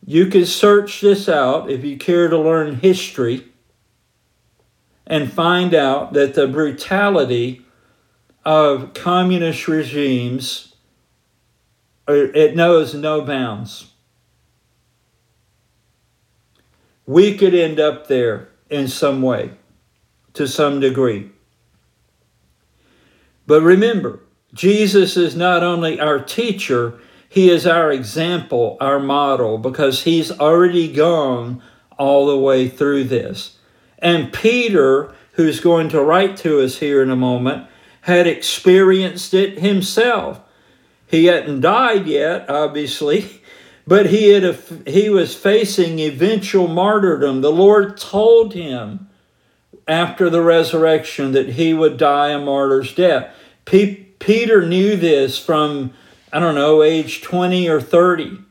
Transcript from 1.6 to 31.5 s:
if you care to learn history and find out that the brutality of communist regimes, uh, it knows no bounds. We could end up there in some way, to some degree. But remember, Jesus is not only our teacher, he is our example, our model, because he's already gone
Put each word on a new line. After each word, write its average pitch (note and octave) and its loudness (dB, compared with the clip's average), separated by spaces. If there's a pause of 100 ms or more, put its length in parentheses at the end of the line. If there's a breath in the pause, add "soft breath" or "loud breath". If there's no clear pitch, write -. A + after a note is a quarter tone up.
if C3 -6
you C#3+ -8
care E3+ 0
to D#3+ 0
learn D#3 -2
history C3 -2 (1600)
and D3 -4
find F3 0
out C#3 0
that C#3+ 2
the C#3+ 0
brutality C#3 -2 (800)
of D3 0
communist F3+ -2
regimes, C3 -6 (1300)
uh, D3 2
it D3+ 2
knows E3 2
no D3+ -4
bounds. B2 -8 (3250)
We G3 2
could F#3 4
end D#3+ 0
up D3+ -2
there A#2 -2 (220)
in C#3 -4
some C3+ -2
way, B2+ -2 (840)
to D3 -4
some C#3+ -2
degree. B2+ -2 (2250)
But D3+ 4
remember, F#3 2 (300)
Jesus F#3+ 2
is E3 0
not F3 0
only E3+ -2
our D3 0
teacher, C3+ -6 (300 soft breath)
he F#3 4
is E3 0
our E3 2
example, C3 -4
our C#3 -2
model, C3+ -2
because C3 -2
he's E3 -2
already E3+ 2
gone C3 -2 (360 soft breath)